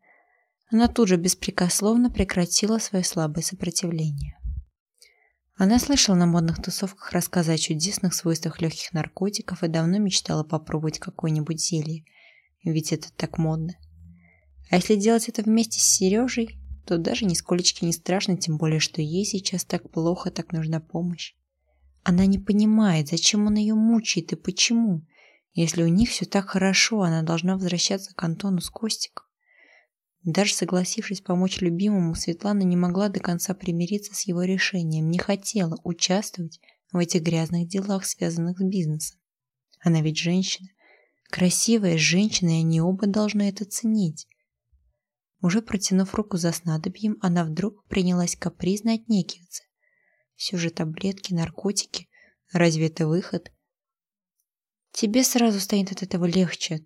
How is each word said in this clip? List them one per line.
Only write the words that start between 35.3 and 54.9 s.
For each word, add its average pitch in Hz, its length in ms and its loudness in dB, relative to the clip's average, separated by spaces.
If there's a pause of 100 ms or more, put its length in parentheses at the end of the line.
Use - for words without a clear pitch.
участвовать 180 800 -4 (320)
в 180 60 0
этих 175 240 0
грязных 170 460 0
делах, 196 360 -4
связанных 170 540 -4
с 196 40 -4
бизнесом. 170 560 -2 (640)
Она 160 220 2
ведь 156 160 -2
женщина, 185 500 -2 (640)
красивая 180 640 2
женщина, 170 540 2
и 165 100 2
они 160 220 2
оба 190 240 0
должны 202 420 0
это 196 160 -6
ценить. 202 640 -2 (1120)
Уже 185 220 2
протянув 190 520 0
руку 208 220 -2
за 165 160 0
снадобьем, 180 720 -4
она 175 220 2
вдруг 165 420 -6
принялась 180 500 0
капризно 208 560 -2
отнекиваться. 220 720 -2 (720)
Все - 240 -6
же 170 100 -2
таблетки, 165 640 -6
наркотики, - 800 -4 (420)
разве 160 360 4
это 160 180 -2
выход? 165 440 -2 (1400)